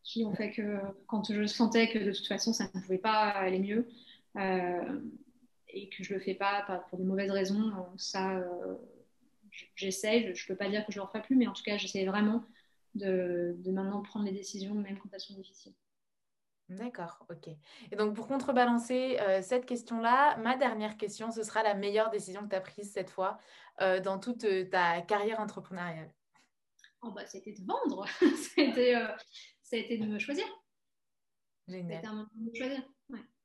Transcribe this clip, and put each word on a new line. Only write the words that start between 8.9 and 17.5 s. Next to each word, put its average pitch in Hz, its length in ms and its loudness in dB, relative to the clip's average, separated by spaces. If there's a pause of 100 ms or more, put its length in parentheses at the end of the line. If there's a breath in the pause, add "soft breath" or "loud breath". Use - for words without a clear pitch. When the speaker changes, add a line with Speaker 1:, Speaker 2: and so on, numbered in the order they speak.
Speaker 1:
j-, - 240 -20
j'essaye, 214 540 2
je, 180 60 -4
je - 120 -10
peux 190 100 -4
pas 202 120 -4
dire 202 180 -2
que 214 60 -8
je 202 60 -6
le 196 40 -6
referai 214 200 -8
plus, 262 140 0
mais 233 120 8
en 190 40 -4
tout - 120 -12
cas 208 120 -2
j'essaie 196 300 -2
vraiment 208 380 2 (500 loud breath)
de, 180 640 0
de 185 140 -4
maintenant 196 300 -2
prendre 208 220 -4
les 196 80 -2
décisions 196 420 -6
même 196 260 -4
quand 196 120 -16
elles 190 80 -12
sont 196 140 -16
difficiles. - 400 -20 (1000)
Speaker 2:
D'accord, 196 560 -10
ok. 165 200 -14 (420 loud breath)